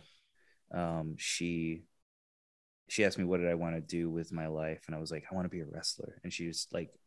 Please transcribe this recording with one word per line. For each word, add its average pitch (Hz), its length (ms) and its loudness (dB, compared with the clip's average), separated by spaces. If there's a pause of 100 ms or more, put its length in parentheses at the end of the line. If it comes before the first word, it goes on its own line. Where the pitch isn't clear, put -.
(720)
um, 82 440 0
she, 82 680 0 (1040)
she 110 140 4
asked 95 140 6
me, 98 60 2
"What 90 160 4
did 87 100 6
I 85 60 6
wanna 82 260 0
do 85 280 0
with 82 220 -2
my 80 160 -2
life?" 78 400 -2
And 80 80 -4
I 78 40 -4
was 80 120 -4
like, 78 180 -4
"I 92 60 -4
wanna 90 140 2
be 90 100 -4
a 80 60 -4
wrestler." - 580 -6
And 90 80 -4
she 85 160 -2
was 82 240 -4
like, 85 180 -2 (180)